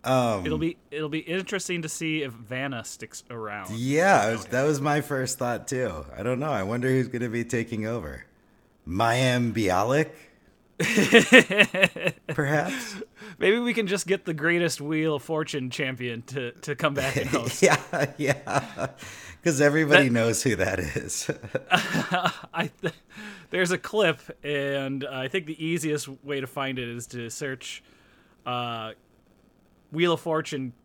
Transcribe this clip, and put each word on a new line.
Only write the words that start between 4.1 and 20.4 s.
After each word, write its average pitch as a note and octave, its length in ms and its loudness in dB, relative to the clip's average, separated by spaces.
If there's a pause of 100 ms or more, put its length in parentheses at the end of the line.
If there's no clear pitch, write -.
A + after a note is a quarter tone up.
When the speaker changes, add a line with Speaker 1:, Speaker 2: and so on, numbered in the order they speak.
Speaker 1:
I A2 100 2
was, A2 100 -2
Speaker 2:
Okay. - 100 -14
Speaker 1:
that B2+ 100 2
was D3 180 2
my D3 200 0
first C3 380 -4
thought A#2+ 300 -4
too. F#2+ 380 -4 (100)
I G2 60 -8
don't B2 160 -2
know. D3+ 140 -4
I G2+ 100 0
wonder B2 260 0
who's C3 200 4
gonna A#2+ 200 -4
be A#2 160 -2
taking A2+ 400 -2
over. F2 400 -6 (640)
Mayim A#2+ 680 2
Bialik? G#2+ 580 2 (680)
Speaker 2:
<laughs> G3 1400 6 (140)
Speaker 1:
Perhaps? F3+ 760 -2 (360)
Speaker 2:
Maybe G3 200 4
we A#3+ 160 0
can A3 140 0
just F#3+ 180 -2
get F#3 180 0
the F3 100 -4
greatest E3+ 460 0
Wheel D#3 360 0
of C3+ 80 -6
Fortune D#3 440 -4
champion B2 540 -4
to, B2+ 300 -8
to C#3+ 240 -8
come D3 180 0
back C3+ 220 -2
and C3 100 0
Speaker 1:
<laughs> C3 40 -6
Speaker 2:
host. B2 320 -2
Speaker 1:
Yeah, D3+ 440 4 (100)
yeah. - 720 -2 (560)
'Cause D3 160 2
everybody D3 480 6
Speaker 2:
That A#2 60 2
Speaker 1:
knows A2+ 280 2